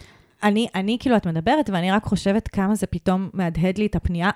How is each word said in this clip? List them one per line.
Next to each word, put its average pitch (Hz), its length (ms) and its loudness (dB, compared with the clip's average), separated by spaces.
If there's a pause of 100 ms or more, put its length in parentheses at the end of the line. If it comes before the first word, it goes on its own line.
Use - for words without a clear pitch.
(440)
אני, 208 320 2
אני, 202 240 0
כאילו, 247 180 2
את 190 100 0
מדברת, 170 420 2
ואני 185 220 0
רק 208 140 0
חושבת 202 420 0
כמה 196 280 0
זה 196 120 -4
פתאום 185 460 -2
מהדהד 175 440 0
לי 214 80 0
את 202 100 -2
הפנייה 175 400 -2